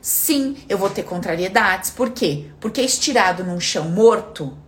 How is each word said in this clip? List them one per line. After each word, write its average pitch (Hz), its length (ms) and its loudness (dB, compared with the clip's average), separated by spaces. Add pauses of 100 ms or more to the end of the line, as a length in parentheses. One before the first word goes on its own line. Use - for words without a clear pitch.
sim, 277 560 0 (120)
eu 202 80 0
vou 196 120 0
ter 196 140 -4
contrariedades. 185 840 0
Por 247 220 -2
quê? 147 480 -2
Porque 220 220 -4
estirado 214 640 2
num 180 160 -4
chão - 260 -2
morto 180 680 2 (120)